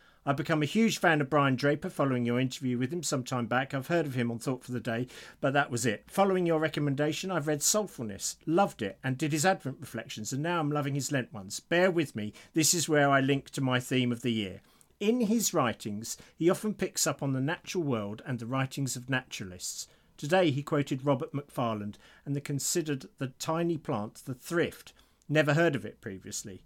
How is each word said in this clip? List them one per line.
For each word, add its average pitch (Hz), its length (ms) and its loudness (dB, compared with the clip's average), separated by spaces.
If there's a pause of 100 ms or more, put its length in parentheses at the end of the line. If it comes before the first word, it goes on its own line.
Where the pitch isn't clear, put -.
(240)
I've 139 120 0
become 156 260 0
a 151 40 2
huge 214 320 2
fan 160 220 4
of 135 80 0
Brian 139 280 4
Draper 143 340 0
following 131 340 0
your 120 140 2
interview 127 400 -2
with 127 140 -2
him 175 100 -4
some 139 220 -2
time 123 220 -2
back. 127 280 0
I've 131 140 -4
heard 170 180 2
of 135 80 -6
him 120 160 0
on 117 80 -6
Thought 127 240 -4
for - 80 -14
the 123 80 -4
Day, 120 300 -4 (320)
but 139 120 2
that 143 180 2
was 120 140 -2
it. 107 220 0
Following 190 400 2
your 165 140 2
recommendation, 151 720 0
I've 156 160 -2
read 151 120 0
Soulfulness, 135 760 -2 (100)
loved 180 360 2
it, 98 200 -4
and 131 160 -2
did 151 140 0
his 156 120 0
Advent 185 360 0
reflections, - 520 -10
and 135 80 -4
now 170 200 0
I'm 147 100 0
loving 147 240 0
his 139 160 -4
Lent 131 220 -2
ones. 101 260 -10
Bear 180 320 4
with 160 240 0
me, 107 180 -4 (220)
this 156 180 4
is 165 160 0
where 147 220 6
I 139 100 6
link 135 300 2
to - 100 -4
my 127 200 2
theme 127 320 2
of 117 100 -4
the 123 100 0
year. 98 280 -2 (400)
In 233 220 4
his 220 300 2
writings, 113 640 -2 (200)
he 160 120 2
often 208 260 2
picks - 300 -2
up 151 160 0
on 139 120 0
the 131 80 0
natural 170 420 -2
world 110 420 -2
and 127 140 -4
the 113 80 -8
writings 131 480 -2
of 123 160 -10
naturalists. 110 800 -6 (280)
Today 165 360 2
he 139 100 -4
quoted 143 420 -2
Robert 143 300 0
Macfarlane 113 600 -4 (280)
and 143 120 -4
the 143 40 -4
considered 147 680 -4 (120)
the 135 220 -6
tiny 170 360 0
plant, 113 480 -6
the 131 100 -8
thrift. - 580 -4 (360)
Never 147 260 4
heard 165 200 4
of 104 100 -6
it - 160 -14
previously. 98 640 -12